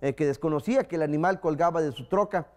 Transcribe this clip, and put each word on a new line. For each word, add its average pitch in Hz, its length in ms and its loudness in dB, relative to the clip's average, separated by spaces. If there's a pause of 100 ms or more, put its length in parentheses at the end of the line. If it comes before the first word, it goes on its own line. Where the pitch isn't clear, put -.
eh, 135 140 0
que 151 120 0
desconocía 156 580 0
que 170 120 -6
el 160 60 0
animal 156 380 0
colgaba 165 420 0
de 147 100 -2
su 120 160 -12
troca. 196 480 0